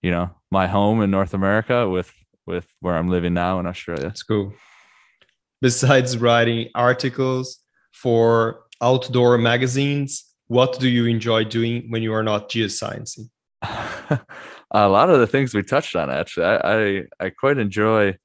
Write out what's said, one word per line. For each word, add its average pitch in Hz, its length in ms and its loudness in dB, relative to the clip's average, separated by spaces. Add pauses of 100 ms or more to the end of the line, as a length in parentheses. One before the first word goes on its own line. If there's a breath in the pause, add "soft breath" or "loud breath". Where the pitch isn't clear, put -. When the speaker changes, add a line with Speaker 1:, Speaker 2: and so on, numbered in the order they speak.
Speaker 1:
you 90 80 -2
know, 87 200 -2 (200)
my 95 160 2
home 104 360 2
in 101 80 0
North 98 240 0
America 107 540 0
with, 92 240 -4 (340)
with 87 200 -8 (140)
where 87 160 -2
I'm 85 120 -2
living 87 260 0
now 90 260 -2
in 90 60 -6
Australia. 85 380 -8
Speaker 2:
That's 101 180 -10
cool. 104 300 -4 (1080 soft breath)
Besides 127 580 2
writing 117 560 0
articles 127 840 -2 (340)
for 113 720 0 (160)
outdoor 123 580 4
magazines, 131 880 0 (220)
what 127 320 2
do 131 100 2
you 120 180 2
enjoy 113 380 0
doing 117 460 -4
when 113 120 -4
you 110 120 -4
are 110 80 -2
not 104 260 -2
geosciencing? 110 800 -6 (160)
Speaker 1:
<laughs> - 180 -20 (1080 loud breath)
A 104 180 4
lot 113 220 6
of 156 80 6
the 117 80 6
things 135 280 -2
we 104 80 0
touched 131 340 -2
on, 76 140 -2
actually. 82 360 -4
I, 104 100 4
I, 98 460 0 (180)
I 92 100 -6
quite 139 280 0
enjoy 104 680 2